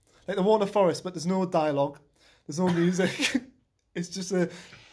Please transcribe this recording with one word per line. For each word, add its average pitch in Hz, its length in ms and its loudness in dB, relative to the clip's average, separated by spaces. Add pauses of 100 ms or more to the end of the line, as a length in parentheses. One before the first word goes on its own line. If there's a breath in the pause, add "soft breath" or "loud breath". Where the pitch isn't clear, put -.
(280 soft breath)
Like, 196 80 -2
they 185 60 2
walk 214 200 6
in 190 60 -2
a - 20 -8
forest, 190 320 2
but 180 120 -10
there's 160 120 -8
no 190 200 0
dialogue. 147 520 0 (480 soft breath)
There's 151 140 -8
no 180 80 2
music. 180 800 0
<laughs> - 60 -20 (420)
It's 175 140 -8
just 185 240 -10
a, 180 160 2 (440 loud breath)